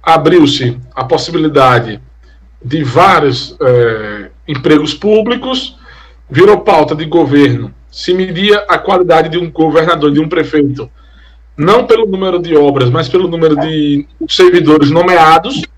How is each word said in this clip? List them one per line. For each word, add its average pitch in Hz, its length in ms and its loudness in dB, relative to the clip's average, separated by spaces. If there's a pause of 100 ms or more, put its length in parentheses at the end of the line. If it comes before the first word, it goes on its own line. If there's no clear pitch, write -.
abriu-se 151 760 2 (160)
a 131 100 -8
possibilidade 135 960 0 (640)
de 147 220 -4
vários, 151 760 0
é, 110 680 -2 (160)
empregos 151 460 0
públicos, 240 880 -2 (500)
virou 185 320 4
pauta 156 340 0
de 160 120 -8
governo. 139 680 0 (160)
Se - 220 -6
media 190 560 0
a 220 100 0
qualidade 170 520 0
de 165 80 -4
um 170 120 -6
governador, 156 600 0
de 147 80 0
um 156 80 -4
prefeito, 147 640 -2 (680)
não 196 300 2
pelo 226 200 2
número 190 320 -2
de 170 180 -4
obras, 135 340 2
mas 165 180 -2
pelo 185 180 0
número 160 300 0
de 147 500 -2 (220)
servidores 151 640 2
nomeados 170 720 2 (160)